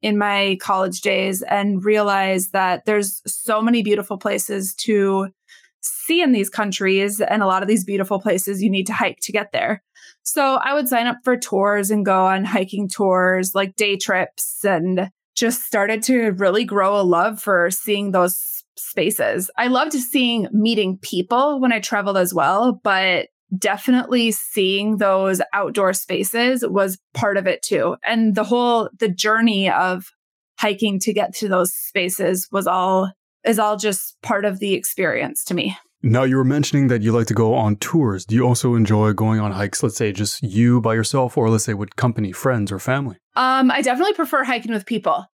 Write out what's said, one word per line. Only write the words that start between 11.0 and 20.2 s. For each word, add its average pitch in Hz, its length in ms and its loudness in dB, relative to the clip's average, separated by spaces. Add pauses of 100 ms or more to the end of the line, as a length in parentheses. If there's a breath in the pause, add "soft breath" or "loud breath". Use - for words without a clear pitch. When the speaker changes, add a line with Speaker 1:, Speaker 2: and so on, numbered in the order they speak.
Speaker 1:
up 240 160 -2
for 254 140 2
tours 202 540 0
and 208 140 2
go 190 200 4
on 190 200 2
hiking 196 440 -2
tours, 185 680 2
like 196 220 -2
day 202 200 0
trips, - 680 -4
and 185 460 0 (260)
just 240 260 -2
started 214 420 -2
to 233 260 2
really 196 340 2
grow 202 340 2
a 202 40 2
love 185 380 2
for 180 300 2
seeing 202 400 -2
those 185 540 0 (120)
spaces. 156 800 -2
I 247 120 0
loved 269 240 0
seeing, 247 600 -2